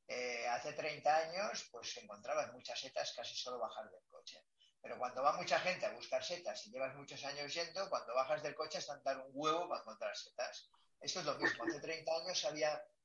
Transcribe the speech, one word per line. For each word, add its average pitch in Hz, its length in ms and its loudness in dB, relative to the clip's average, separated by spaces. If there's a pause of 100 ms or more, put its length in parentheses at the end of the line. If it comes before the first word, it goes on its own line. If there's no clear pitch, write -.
eh, 120 400 0
hace 123 240 0
treinta 147 440 4
años, 180 540 0
pues - 280 -8
encontrabas 117 540 -2
muchas 123 280 -6
setas - 340 -2
casi 117 220 -6
solo 123 240 -4
bajar 117 280 -4
del 92 220 -18
coche. - 340 -16 (380)
Pero 117 160 -8
cuando 123 240 -2
va 147 100 8
mucha 165 280 4
gente 180 260 2
a - 60 0
buscar - 300 -2
setas - 440 -4
y 104 40 -16
llevas 131 240 -2
muchos 139 300 -10
años 143 300 -4
yendo, 170 340 -2
cuando 120 260 0
bajas 139 280 4
del 147 120 -2
coche 156 240 -2
has - 80 -4
de 147 60 -4
andar 139 260 0
un 131 140 -10
huevo 156 340 4
para 131 140 0
encontrar 107 340 -4
setas. - 540 -6 (320)
Esto 160 200 -2
es 156 60 -4
lo 139 120 2
mismo. - 260 4
Hace 156 160 0
treinta 160 360 0
años 180 280 0
había 151 400 2 (200)